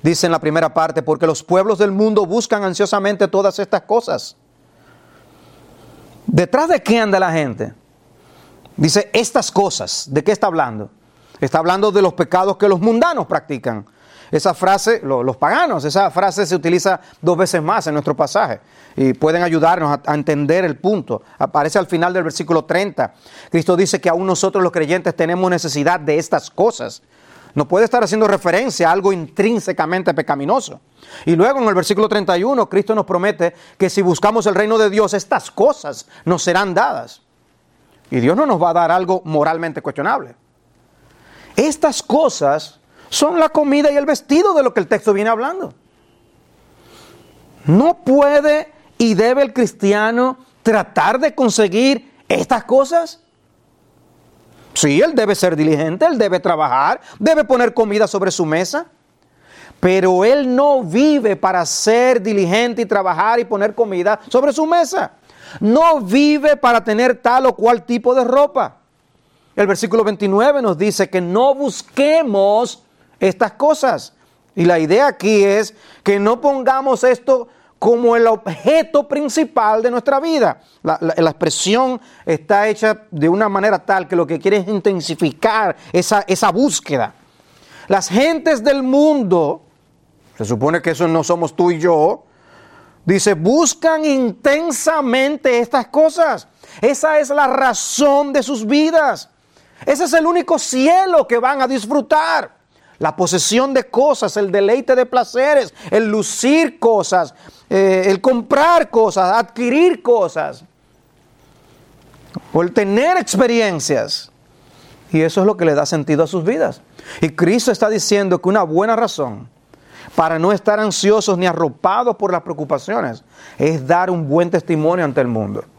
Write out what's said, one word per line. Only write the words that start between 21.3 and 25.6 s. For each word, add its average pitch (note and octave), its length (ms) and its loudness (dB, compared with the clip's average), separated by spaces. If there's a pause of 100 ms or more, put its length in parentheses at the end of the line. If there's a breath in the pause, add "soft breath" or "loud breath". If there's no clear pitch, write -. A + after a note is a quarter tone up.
Aparece D3+ 400 -2
al F3+ 80 -2
final F3 260 -2
del F3+ 120 -2
versículo D#3+ 400 -2
treinta. F3 500 -4 (340 loud breath)
Cristo F3 280 0
dice F#3 240 0
que F3+ 80 -2
aún F3 180 -2
nosotros F#3 380 0
los E3+ 80 -2
creyentes E3+ 420 -2
tenemos F3+ 340 -2
necesidad D#3+ 520 -2